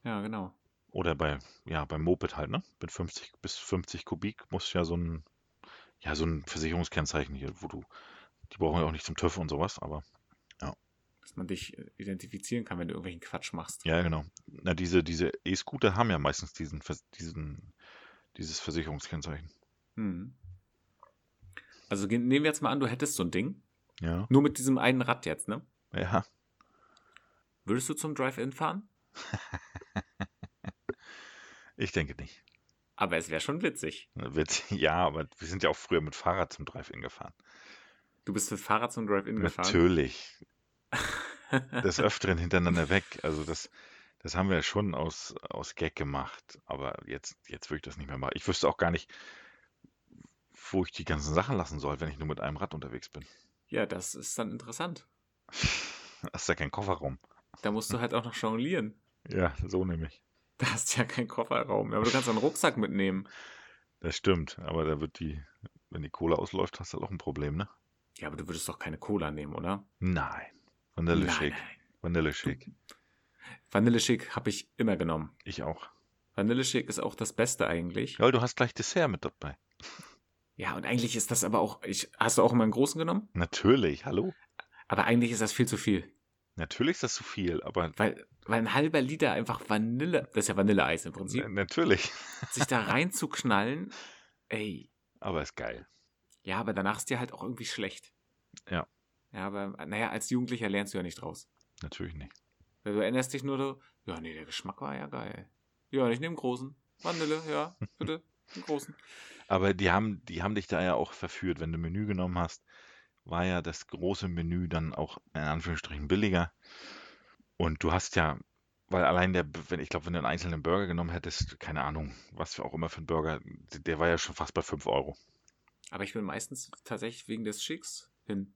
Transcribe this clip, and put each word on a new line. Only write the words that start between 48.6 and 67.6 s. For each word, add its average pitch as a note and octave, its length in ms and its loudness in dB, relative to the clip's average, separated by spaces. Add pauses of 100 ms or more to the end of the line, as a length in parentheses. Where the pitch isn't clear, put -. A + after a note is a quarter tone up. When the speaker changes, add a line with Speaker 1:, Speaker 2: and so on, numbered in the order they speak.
Speaker 2:
auch - 80 0
gar F2 120 4
nicht, - 240 -2 (1600)
wo F#2 140 4
ich - 60 -12
die E2+ 140 -8
ganzen D2+ 280 0
Sachen G2 240 2
lassen D#2+ 220 -2
soll, C#2+ 200 -2
wenn D#2+ 100 -2
ich C#2+ 80 -10
nur D#2 100 -4
mit D2+ 120 -4
einem D2 180 -4
Rad - 160 -6
unterwegs C#2 360 -10
bin. - 160 -14 (420)
Speaker 1:
Ja, A2 180 0
das - 300 -8
ist - 240 -8
dann G#2+ 120 -2
interessant. D#3+ 540 -8 (440)
Speaker 2:
<laughs> - 840 -4
Hast - 140 -6
ja E2+ 80 2
keinen D2 160 -2
Kofferraum. E2+ 480 -2 (420)
Speaker 1:
Da G#2+ 100 0
musst G#2+ 220 -2
du A#2 60 0
halt A#2+ 140 0
auch A#2 100 2
noch A#2 100 -8
jonglieren. A#2+ 640 0 (340)
Speaker 2:
Ja, F2+ 240 2 (140)
so F#2 180 2
nämlich. E2 360 -2 (360)
Speaker 1:
Da B2 140 2
hast - 240 0
du B2 60 2
ja A2+ 40 4
keinen A#2+ 220 -2
Kofferraum. G#2+ 640 0
Aber A2 120 4
du A#2+ 60 6
kannst B2+ 180 4
einen A2 80 4
Rucksack D3 400 4
mitnehmen. F#2+ 500 2 (720)
Speaker 2:
Das D#2+ 160 -2
stimmt, E2+ 440 4
aber D#2+ 260 0
da D#2 160 2
wird D2+ 180 -6
die, D2+ 240 -4 (460)
wenn E2+ 120 -6
die D2 80 -6
Cola E2 280 2
ausläuft, F2 420 -2
hast - 140 -10
du - 80 -4
auch - 100 -6
ein F2+ 60 -6
Problem, D2 400 -2
ne? G#2 100 -2 (500)